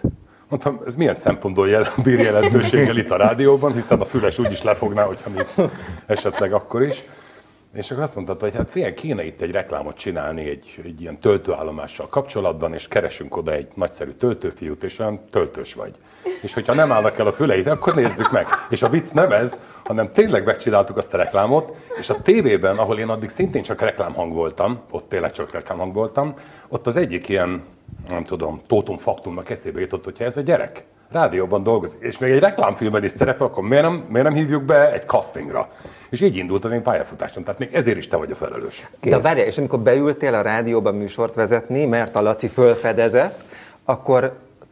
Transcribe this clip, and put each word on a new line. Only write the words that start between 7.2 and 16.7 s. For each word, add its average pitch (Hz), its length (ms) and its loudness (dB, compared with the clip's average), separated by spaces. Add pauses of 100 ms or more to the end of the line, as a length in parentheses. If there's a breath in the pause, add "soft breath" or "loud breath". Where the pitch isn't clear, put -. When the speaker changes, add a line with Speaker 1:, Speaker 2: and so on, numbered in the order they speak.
Speaker 1:
És - 180 -10
akkor 131 120 -4
azt 151 120 -8
mondtad, 92 240 -8
hogy 104 140 -4
"Hát 113 160 -6
figyelj, 160 240 -4
kéne 113 320 -6
itt 80 160 -12
egy 104 100 -4
reklámot 73 460 -6
csinálni 78 520 -6
egy, - 340 -12
egy 82 180 -14
ilyen 80 180 -14
töltőállomással 78 880 -2
kapcsolatban, 85 640 -2
és 82 140 -12
keresünk - 500 -4
oda 80 140 -4
egy 73 220 -4
nagyszerű - 380 -6
töltőfiút, 110 720 -4
és - 160 -10
olyan 107 200 -4 (120)
töltős 80 420 -2
vagy. - 220 -12 (460 loud breath)
És - 120 -10
hogyha 117 200 0